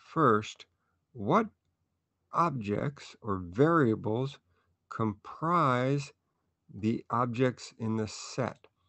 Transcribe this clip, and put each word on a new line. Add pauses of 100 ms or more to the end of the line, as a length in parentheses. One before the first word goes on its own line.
first, (480)
what (880)
objects
or
variables (500)
comprise (640)
the
objects
in
the
set. (240)